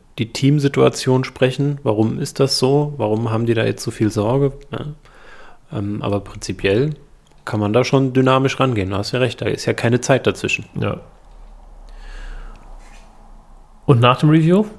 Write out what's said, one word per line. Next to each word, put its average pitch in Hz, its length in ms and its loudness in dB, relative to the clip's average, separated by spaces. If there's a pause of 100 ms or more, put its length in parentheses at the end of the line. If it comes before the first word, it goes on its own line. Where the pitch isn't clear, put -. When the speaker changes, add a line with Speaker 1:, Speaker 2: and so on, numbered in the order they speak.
(180)
Speaker 1:
die 113 140 -4
Teamsituation 131 920 2
sprechen. 139 600 -2
Warum 113 340 0
ist - 220 -6
das 135 180 2
so? 147 380 2
Warum 113 340 0
haben 113 160 0
die 117 80 2
da 113 100 0
jetzt 113 200 -4
so 117 80 -4
viel 107 180 0
Sorge? 131 420 0 (200)
Ja. - 140 -8 (920)
Ähm, 104 240 -6
aber 101 180 -2
prinzipiell 98 680 -2 (540)
kann 107 160 -4
man 104 120 0
da 123 120 4
schon 135 280 2
dynamisch 131 460 2
rangehen. 113 320 0
Du 98 60 -2
hast 101 160 -4
ja 123 80 -2
recht, 120 200 -2
da 113 60 -6
ist - 200 -4
ja 113 80 0
keine 123 260 0
Zeit - 260 2
dazwischen. - 380 -2 (160)
Speaker 2:
Ja. 107 180 -4 (3000)
Und 123 140 4
nach 123 180 6
dem 151 100 4
Review? 165 380 4 (120)